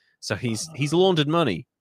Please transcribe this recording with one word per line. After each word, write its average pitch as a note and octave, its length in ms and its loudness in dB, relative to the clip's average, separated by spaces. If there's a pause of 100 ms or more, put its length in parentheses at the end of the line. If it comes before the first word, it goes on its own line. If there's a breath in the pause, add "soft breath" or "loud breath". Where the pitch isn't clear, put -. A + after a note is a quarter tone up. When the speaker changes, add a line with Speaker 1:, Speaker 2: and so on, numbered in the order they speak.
(220)
Speaker 1:
So - 140 -4
he's, A2 400 -6
he's C#3 180 -2
Speaker 2:
Uh, E3 40 2
Speaker 1:
laundered F3 300 4
money, D3 400 0 (140)